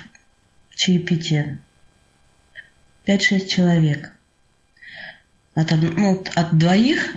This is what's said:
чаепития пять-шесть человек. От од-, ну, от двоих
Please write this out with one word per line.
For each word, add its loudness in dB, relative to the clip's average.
чаепития -2
пять-шесть 0
человек. 2
От 0
од-, 0
ну, 0
от 0
двоих 2